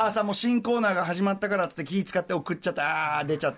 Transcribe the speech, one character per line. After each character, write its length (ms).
ハ 40
ー 40
さ 100
ん 60
も 60
新 280
コ 160
ー 20
ナ 120
ー 40
が 80
始 180
ま 120
っ 60
た 100
か 80
ら 80
っ 40
て 140
気 180
使 160
っ 60
て 100
送 200
っ 40
ち 120
ゃ 20
っ 20
た。 460
あ 40
ー、 20
出 120
ち 60
ゃ 60
っ 80